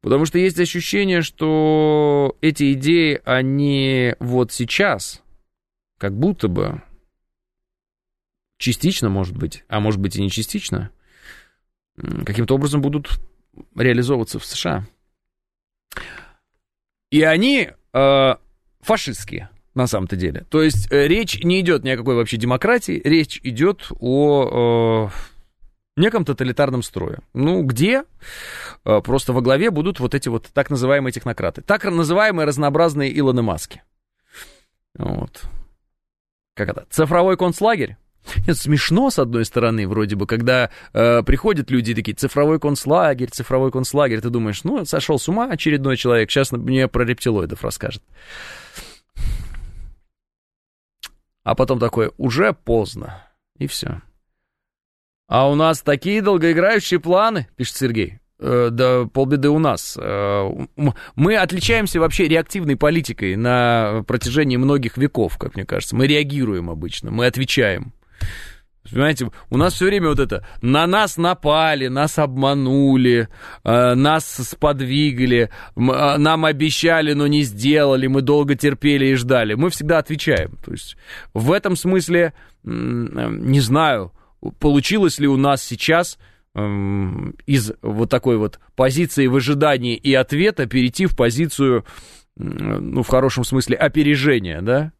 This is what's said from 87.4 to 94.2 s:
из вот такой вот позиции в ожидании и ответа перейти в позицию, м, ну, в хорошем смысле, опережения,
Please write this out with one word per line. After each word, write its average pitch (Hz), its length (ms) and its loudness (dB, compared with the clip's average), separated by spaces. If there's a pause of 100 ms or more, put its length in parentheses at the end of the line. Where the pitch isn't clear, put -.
из 123 260 0 (100)
вот 110 280 -2
такой 123 260 2
вот 107 240 -2 (160)
позиции 135 520 2
в 127 100 2
ожидании 135 580 0
и 135 180 0
ответа 147 520 0
перейти 127 400 0
в 160 100 0
позицию, 131 680 0 (520)
м, - 540 -6
ну, 123 120 0
в - 40 -4
хорошем 131 380 2
смысле, 123 320 0
опережения, 135 840 0